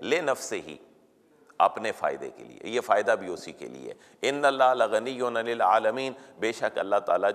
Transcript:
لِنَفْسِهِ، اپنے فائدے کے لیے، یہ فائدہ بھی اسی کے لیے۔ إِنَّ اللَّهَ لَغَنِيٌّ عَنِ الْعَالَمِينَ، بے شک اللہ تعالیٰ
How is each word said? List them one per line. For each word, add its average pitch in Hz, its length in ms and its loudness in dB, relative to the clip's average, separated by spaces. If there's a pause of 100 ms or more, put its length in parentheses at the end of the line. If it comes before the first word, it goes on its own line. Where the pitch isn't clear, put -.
لِنَفْسِهِ، 117 720 -2 (800)
اپنے 107 340 2
فائدے 71 380 -4
کے 58 140 -18
لیے، 60 200 -20
یہ 117 180 -2
فائدہ 107 380 2
بھی 90 140 -8
اسی 82 180 -12
کے - 160 -12
لیے۔ 64 260 -14 (200)
إِنَّ 143 340 0
اللَّهَ 131 280 4
لَغَنِيٌّ 120 640 0
عَنِ 117 140 -2
الْعَالَمِينَ، 113 880 0
بے 113 120 0
شک - 260 -4
اللہ 98 180 0
تعالیٰ 98 400 2